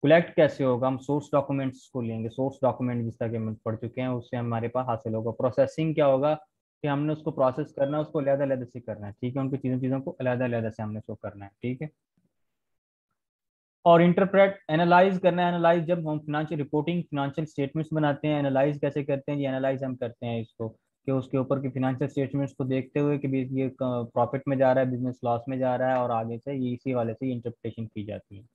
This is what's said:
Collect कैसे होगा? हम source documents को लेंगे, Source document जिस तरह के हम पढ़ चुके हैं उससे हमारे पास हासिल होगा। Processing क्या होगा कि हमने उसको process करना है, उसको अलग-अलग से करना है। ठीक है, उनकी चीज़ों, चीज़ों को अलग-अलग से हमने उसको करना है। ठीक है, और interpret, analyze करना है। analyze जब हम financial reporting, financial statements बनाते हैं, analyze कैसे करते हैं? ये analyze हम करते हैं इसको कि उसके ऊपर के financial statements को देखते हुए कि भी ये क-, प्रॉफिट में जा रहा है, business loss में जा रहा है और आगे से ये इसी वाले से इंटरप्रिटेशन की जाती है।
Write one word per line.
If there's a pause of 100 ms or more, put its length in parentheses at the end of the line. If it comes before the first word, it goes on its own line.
Collect
कैसे
होगा?
हम
source
documents
को
लेंगे,
Source
document
जिस
तरह
के
हम
पढ़
चुके
हैं
उससे
हमारे
पास
हासिल
होगा।
Processing
क्या
होगा (460)
कि
हमने
उसको
process
करना
है,
उसको
अलग-अलग
से
करना
है।
ठीक
है,
उनकी
चीज़ों,
चीज़ों
को
अलग-अलग
से
हमने
उसको
करना
है। (100)
ठीक
है, (2000)
और
interpret, (100)
analyze
करना
है।
analyze
जब
हम
financial
reporting,
financial
statements
बनाते
हैं,
analyze
कैसे
करते
हैं?
ये
analyze
हम
करते
हैं
इसको (360)
कि
उसके
ऊपर
के
financial
statements
को
देखते
हुए
कि
भी
ये
क-,
प्रॉफिट
में
जा
रहा
है,
business
loss
में
जा
रहा
है
और
आगे
से
ये
इसी
वाले
से
इंटरप्रिटेशन
की
जाती
है।